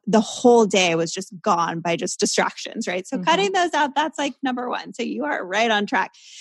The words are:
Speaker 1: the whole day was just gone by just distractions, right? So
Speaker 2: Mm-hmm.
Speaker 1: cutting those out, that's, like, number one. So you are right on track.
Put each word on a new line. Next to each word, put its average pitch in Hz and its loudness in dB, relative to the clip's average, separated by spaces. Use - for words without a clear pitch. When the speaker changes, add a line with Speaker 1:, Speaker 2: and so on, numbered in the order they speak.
Speaker 1:
the 196 4
whole 233 4
day 185 2
was 165 0
just - -10
gone 170 0
by 170 -2
just - -6
distractions, - -2
right? 180 -4
So - -8
Speaker 2:
Mm-hmm. 185 -6
Speaker 1:
cutting 381 2
those 359 2
out, 294 0
that's, 302 -2
like, 285 -4
number 247 -4
one. - -8
So - -6
you 226 -4
are 196 -4
right 208 0
on 208 0
track. 190 -2